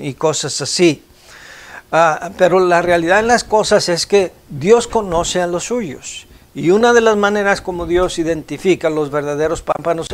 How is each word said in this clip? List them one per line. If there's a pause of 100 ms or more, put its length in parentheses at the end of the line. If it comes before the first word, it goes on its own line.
y
cosas
así. (880)
Ah,
pero
la
realidad
de
las
cosas
es
que (180)
Dios
conoce
a
los
suyos. (300)
Y
una
de
las
maneras
como
Dios
identifica
los
verdaderos
pámpanos